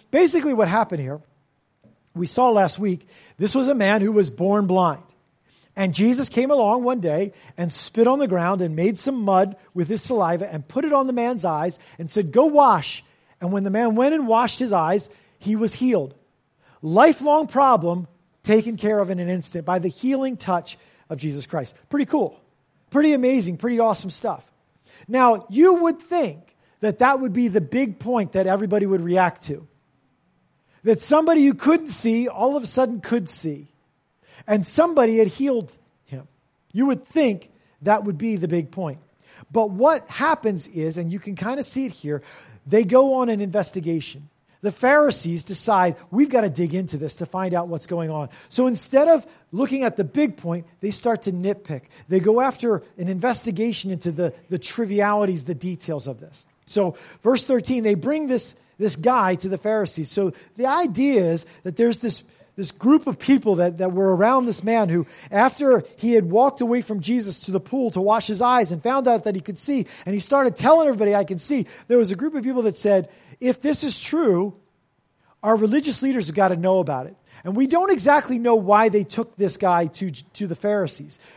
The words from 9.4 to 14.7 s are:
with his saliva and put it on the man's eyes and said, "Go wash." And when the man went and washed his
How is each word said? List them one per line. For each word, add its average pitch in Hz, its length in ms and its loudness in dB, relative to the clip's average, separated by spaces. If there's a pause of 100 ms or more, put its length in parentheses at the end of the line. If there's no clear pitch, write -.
with 175 140 -2
his 208 160 -4
saliva 175 500 -2
and 147 140 -10
put 285 180 -4
it 302 80 -2
on 269 140 2
the 262 60 -2
man's 240 320 -4
eyes 170 340 -2 (180)
and 165 140 -12
said, 175 220 -2
"Go 269 140 4
wash." 262 580 2 (360)
And 175 120 -4
when 202 100 -2
the 196 80 -2
man 226 240 0
went 277 220 2
and 285 100 -2
washed 226 320 2
his 247 140 -2